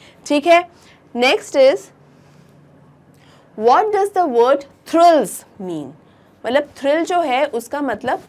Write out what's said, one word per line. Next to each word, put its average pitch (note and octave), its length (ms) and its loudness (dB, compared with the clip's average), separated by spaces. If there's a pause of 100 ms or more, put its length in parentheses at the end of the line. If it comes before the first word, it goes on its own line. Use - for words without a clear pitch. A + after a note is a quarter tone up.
(260)
ठीक D4 220 -2
है, F4 220 4 (460)
नेक्स्ट C4 420 -2
is, C4+ 220 4 (1800)
what C4 260 2 (100)
does G4 180 -2
the F4+ 140 0
word B3+ 340 2
thrills D#4+ 800 0 (220)
mean? D#3+ 260 -10 (580)
मतलब C#4 320 -2
थ्रिल D4+ 280 -2
जो F4 160 -2
है C#4 240 -2
उसका C#4 360 -10
मतलब C4 480 -6